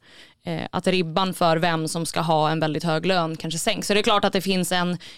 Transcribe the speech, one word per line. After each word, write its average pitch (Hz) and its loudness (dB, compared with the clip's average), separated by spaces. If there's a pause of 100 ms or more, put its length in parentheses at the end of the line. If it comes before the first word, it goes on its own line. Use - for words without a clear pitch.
(440)
eh, - -6
att - -4
ribban 185 0
för 165 4
vem 160 0
som 165 -4
ska 170 -4
ha 156 2
en 160 0
väldigt 156 -2
hög 160 0
lön 165 0
kanske 165 -6
sänks. 185 -2
Så 208 2
det 202 4
är 208 2
klart 202 2
att 196 0
det 190 0
finns 185 0
en, 180 0 (200)